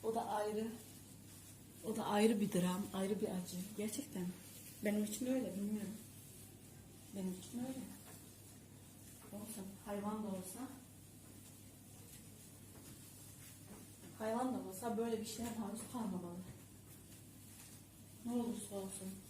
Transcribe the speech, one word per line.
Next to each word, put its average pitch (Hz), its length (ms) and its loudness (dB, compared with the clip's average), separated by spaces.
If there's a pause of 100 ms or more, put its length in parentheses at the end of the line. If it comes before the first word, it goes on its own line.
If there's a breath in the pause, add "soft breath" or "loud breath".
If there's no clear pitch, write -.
O 226 120 4
da 233 100 4
ayrı. 214 420 4 (1160)
O 220 100 2
da 214 100 2
ayrı 208 360 10
bir 202 100 6
dram, 180 420 6
ayrı 196 280 4
bir 214 60 6
acı. 180 300 0 (200)
Gerçekten. 208 480 0 (580)
Benim 208 200 8
için 226 220 2
öyle, 247 300 4
bilmiyorum. 202 380 2 (1200)
Benim 185 180 2
için - 260 -4
öyle. 262 200 0 (1500)
Olsun, 202 300 -4 (220)
hayvan 208 380 2
da 208 40 0
olsa, 185 320 -2 (3500)
hayvan 233 360 4
da 190 160 0
olsa 214 280 0
böyle 226 240 4
bir 214 40 0
şeye 233 240 -2 (100)
maruz 202 220 0 (120)
kalmamalı. 180 440 0 (1900)
Ne 240 60 0
olursa 214 440 2
olsun. 190 320 -2 (220)